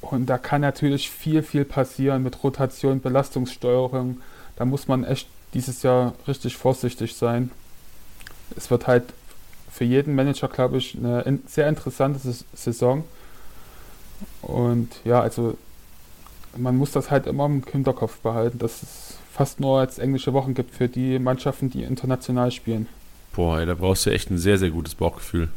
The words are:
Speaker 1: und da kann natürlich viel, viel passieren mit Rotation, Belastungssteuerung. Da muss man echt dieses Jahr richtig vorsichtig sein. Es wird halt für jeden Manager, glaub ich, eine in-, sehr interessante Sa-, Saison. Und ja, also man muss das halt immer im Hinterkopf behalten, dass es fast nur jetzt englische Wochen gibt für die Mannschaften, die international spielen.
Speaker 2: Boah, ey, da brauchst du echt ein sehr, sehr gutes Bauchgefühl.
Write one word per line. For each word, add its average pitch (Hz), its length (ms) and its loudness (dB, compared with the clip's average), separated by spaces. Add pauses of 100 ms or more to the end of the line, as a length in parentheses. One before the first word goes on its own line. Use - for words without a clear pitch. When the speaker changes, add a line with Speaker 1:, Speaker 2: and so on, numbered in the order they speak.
Speaker 1:
und 127 260 0
da 131 120 2
kann 147 220 0
natürlich 139 500 0
viel, 156 320 0
viel 143 220 0
passieren 135 580 0
mit 127 200 -4
Rotation, 135 560 2
Belastungssteuerung. 127 1160 2 (380)
Da 123 100 -2
muss 135 220 0
man 131 160 4
echt - 240 -2 (260)
dieses 127 300 -4
Jahr 127 320 6 (120)
richtig 135 300 -4
vorsichtig 127 580 0
sein. 120 360 0 (1040)
Es - 140 -2
wird 120 160 2
halt 123 260 4 (580)
für - 120 -4
jeden 139 320 4
Manager, 135 320 2
glaub 127 260 2
ich, 127 240 -2
eine 120 240 0
in-, 139 240 0
sehr 151 240 2
interessante 139 480 0
Sa-, 127 260 -6 (120)
Saison. 127 480 0 (1400)
Und 120 480 2 (160)
ja, 120 160 6
also 113 360 0 (1000)
man 127 180 0
muss 135 160 2
das - 180 0
halt 139 160 4
immer 143 200 0
im 143 180 2
Hinterkopf 131 540 0
behalten, 117 420 0
dass - 240 -4
es - 340 -16 (140)
fast - 300 -2
nur 135 200 4
jetzt 131 160 0
englische 131 360 0
Wochen 131 200 2
gibt 127 220 -4
für 123 140 2
die 127 300 0
Mannschaften, 131 500 0
die 120 140 -4
international 127 680 0
spielen. 113 360 -2 (460)
Speaker 2:
Boah, 82 280 2
ey, 85 40 2
da 87 100 0
brauchst 92 300 2
du 107 40 4
echt 101 200 0
ein 95 80 2
sehr, 98 200 6
sehr 92 140 4
gutes 80 220 -4
Bauchgefühl. 85 640 0